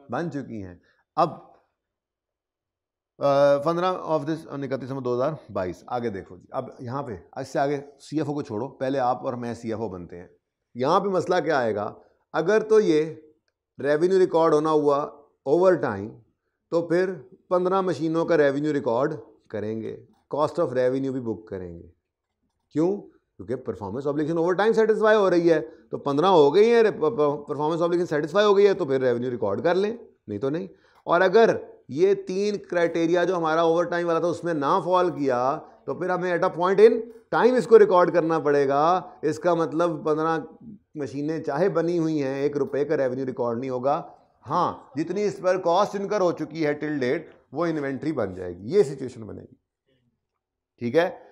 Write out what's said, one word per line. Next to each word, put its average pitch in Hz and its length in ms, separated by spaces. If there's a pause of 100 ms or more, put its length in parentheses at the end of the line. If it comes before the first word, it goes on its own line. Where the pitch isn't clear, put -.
(120)
बन 160 180
चुकी 120 320
हैं। 90 200 (360)
अब, 160 300 (1700)
अ, 143 460
पन्द्रह 170 240
of 156 320
this, 156 180 (240)
इकतीस 131 160
दिसंबर 135 220
दो 123 140
हज़ार 139 220 (140)
बाईस। 92 380
आगे 120 200
देखो 92 280
जी, 92 160
अब 123 280
यहाँ 131 220
पे 110 160 (220)
इससे 143 180
आगे 139 240 (160)
सीएफ़ओ 147 340
को 147 100
छोड़ो, 117 240
पहले 135 300
आप 123 260
और 131 120
मैं 120 200
सीएफ़ओ 110 340
बनते 90 260
हैं। 87 140 (460)
यहाँ 143 240
पे 196 100
मसला 180 300
क्या 151 200
आएगा? 107 360 (380)
अगर 185 280
तो 214 180
ये 165 200 (800)
रेवेन्यू 156 400
रिकॉर्ड 165 340
होना 156 160
हुआ 147 300 (460)
ओवर 175 300
टाइम, 110 340 (640)
तो 170 100
फिर 175 300 (380)
पन्द्रह 185 320
मशीनों 160 440
का 165 100
रेवेन्यू 147 360
रिकॉर्ड 139 460 (320)
करेंगे, 110 580 (280)
cost 151 240
of 160 100
revenue 131 420
भी 131 80
बुक 113 280
करेंगे। 87 440 (800)
क्यों? 175 260
क्योंकि - 580
परफॉर्मेंस 117 500
ऑब्लिगेशन 147 320
ओवर 170 180
टाइम 214 180
सेटिस्फाई 214 420
हो 196 140
रही 170 200
है, 156 100
तो - 380
पन्द्रह 143 300
हो 151 240
गई 208 160
हैं, 233 160 (160)
प-, - 0
प-, 147 500
परफॉर्मेंस 151 320
ऑब्लिगेशन 175 260
सेटिस्फाई 160 380
हो 208 80
गई 202 120
है, 196 80
तो 180 120
फिर 135 160
रेवेन्यू 123 280
रिकॉर्ड 110 320
कर 170 140
लें, 208 240 (300)
नहीं 104 100
तो 135 100
नहीं। 175 200 (380)
और 170 140
अगर 185 380 (300)
ये 180 260
तीन 196 420
क्राइटेरिया 170 680
जो 185 100
हमारा 165 280
ओवर 170 220
टाइम 175 220
वाला 165 120
था 165 80
उसमें 170 260
ना 156 280
फॉल 180 300
किया, 135 460
तो - 360
फिर 180 180
हमें 175 280
at 185 40
a 185 60
point 180 300
in 233 200 (340)
time 226 220
इसको 226 220
रिकॉर्ड 180 340
करना 165 280
पड़ेगा। 143 760 (100)
इसका 160 320
मतलब 160 500
पन्द्रह 156 420 (500)
मशीनें 147 460
चाहे 156 260
बनी 165 280
हुई 160 220
हैं, 139 240
एक 147 140
रुपये 135 280
का 156 100
रेवेन्यू 131 300
रिकॉर्ड 120 340
नहीं 135 100
होगा। 139 480 (240)
हाँ, 139 560
जितनी 180 240
इस 202 180
पर 185 180
कॉस्ट 185 380
इनकर 196 260
हो 175 100
चुकी 156 320
है 147 160
till 151 200
date, 135 220 (320)
वो 147 140
इन्वेंट्री 139 440
बन 101 240
जाएगी, 90 380
ये 202 100
सिचुएशन 135 400
बनेगी, 95 340 (1200)
ठीक 120 140
है। 175 260 (100)